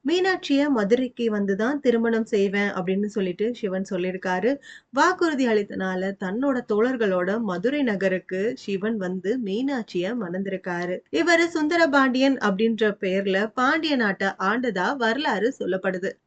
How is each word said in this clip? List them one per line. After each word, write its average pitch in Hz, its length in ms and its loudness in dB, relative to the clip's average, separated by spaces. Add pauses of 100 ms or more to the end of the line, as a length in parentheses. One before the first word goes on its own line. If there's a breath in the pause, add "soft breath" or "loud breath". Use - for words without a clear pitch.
மீனாட்சிய 349 640 2
மதுரைக்கு 240 600 2
வந்துதான் 208 500 0
திருமணம் 226 460 2
செய்வேன் 202 440 0
அப்படின்னு 190 360 -2
சொல்லிட்டு 196 400 -2 (100)
சிவன் 190 340 -4
சொல்லியிருக்காரு. 185 640 -2 (380 loud breath)
வாக்குறுதி 320 580 2
அளித்தனால 196 720 -2
தன்னோட 247 380 -2 (100)
தோழர்களோட 208 640 0 (120)
மதுரை 220 420 0
நகருக்கு 185 560 -2 (160)
சிவன் 208 420 -4
வந்து 185 420 -4
மீனாட்சிய 214 760 -4
மணந்திருக்காரு. 180 800 -4 (160)
இவரு 330 360 4
சுந்தரபாண்டியன் 285 880 2
அப்படின்ற 214 640 2
பெயர்ல 196 420 0 (120)
பாண்டிய 302 420 0
நாட்டை 196 340 0 (100)
ஆண்டதா 202 480 0 (100)
வரலாறு 233 540 0
சொல்லப்படுது. 185 600 -2 (160)